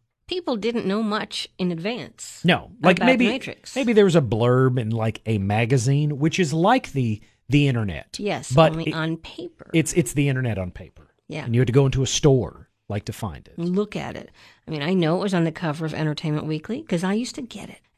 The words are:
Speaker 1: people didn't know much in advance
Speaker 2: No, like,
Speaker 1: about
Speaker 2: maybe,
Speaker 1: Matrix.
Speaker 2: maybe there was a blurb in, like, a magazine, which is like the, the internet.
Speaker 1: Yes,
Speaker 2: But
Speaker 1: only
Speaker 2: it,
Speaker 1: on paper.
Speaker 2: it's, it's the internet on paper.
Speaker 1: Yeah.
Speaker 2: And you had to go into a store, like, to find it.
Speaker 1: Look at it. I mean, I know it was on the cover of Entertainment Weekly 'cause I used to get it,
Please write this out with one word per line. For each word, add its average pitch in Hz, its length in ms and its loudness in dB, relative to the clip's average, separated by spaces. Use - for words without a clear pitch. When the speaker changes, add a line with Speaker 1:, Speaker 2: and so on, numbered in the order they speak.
Speaker 1:
people 349 280 -4
didn't 226 300 -2
know 202 160 -2
much 214 460 -6
in 180 140 0
advance 175 720 -10
Speaker 2:
No, 170 260 -2
like, 180 180 2
Speaker 1:
about 202 80 0
Speaker 2:
maybe, 247 200 4
Speaker 1:
Matrix. - 480 -6
Speaker 2:
maybe 247 180 0
there 202 120 8
was 170 120 4
a 165 60 6
blurb 123 560 2
in, 110 120 -2
like, 113 360 -2
a 110 120 0
magazine, 123 840 2
which 160 180 0
is 156 140 0
like 190 400 2
the, 117 280 -2
the 143 200 4
internet. 107 500 -4
Speaker 1:
Yes, 190 320 -6
Speaker 2:
But 160 220 6
Speaker 1:
only 160 160 -4
Speaker 2:
it, 160 60 -2
Speaker 1:
on 160 240 -4
paper. - 560 -18
Speaker 2:
it's, 160 180 2
it's 165 220 0
the 143 140 2
internet 127 300 -2
on 90 120 -6
paper. - 380 -20
Speaker 1:
Yeah. - 160 -10
Speaker 2:
And 117 100 -2
you 120 60 4
had 123 60 4
to 123 60 0
go 139 140 6
into 135 160 0
a 123 40 0
store, - 640 2
like, 104 180 -6
to - 60 -8
find 80 340 -10
it. - 120 -20
Speaker 1:
Look 185 360 -2
at 143 220 -8
it. - 140 -14
I - 40 -10
mean, 151 120 -4
I 180 120 0
know 170 220 4
it 180 60 -2
was 196 120 -2
on 170 100 4
the 160 80 0
cover 160 320 -4
of 156 80 -4
Entertainment 151 540 -2
Weekly 220 360 -6
'cause 175 220 -2
I 185 80 0
used 240 220 -2
to 294 80 -10
get - 260 -14
it, - 120 -20